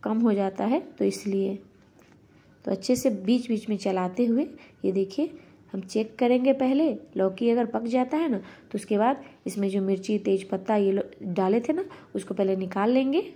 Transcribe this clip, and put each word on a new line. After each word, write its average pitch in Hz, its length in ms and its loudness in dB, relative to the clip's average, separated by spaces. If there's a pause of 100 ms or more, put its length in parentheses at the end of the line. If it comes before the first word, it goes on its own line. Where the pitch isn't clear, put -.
कम 220 160 0
हो 233 140 4
जाता 196 320 0
है, 254 160 2
तो - 240 -4
इसलिए। 196 540 -2 (1040)
तो 196 60 0
अच्छे 196 240 0
से 254 160 2
बीच 208 360 0
बीच 214 220 -2
में 214 80 0
चलाते 185 480 0
हुए 233 180 2 (400)
ये 190 80 2
देखिए, 196 380 -2 (440)
हम 196 100 -6
चेक 220 340 -4
करेंगे 254 380 4
पहले, 269 340 2 (280)
लौकी 190 320 2
अगर 233 180 2
पक 226 180 -4
जाता 254 320 0
है 330 120 0
ना, 220 80 0
तो - 380 -12
उसके 208 220 -2
बाद 247 260 2 (240)
इसमें 196 220 -2
जो 196 120 0
मिर्ची, 190 380 0
तेजपत्ता 190 560 -2
ये 202 160 4
लो-, 196 140 0 (200)
डाले 190 360 2
थे 262 120 -2
ना, 370 120 -2 (300)
उसको 196 180 -6
पहले 190 240 2
निकाल 190 320 0
लेंगे। 269 320 2 (140)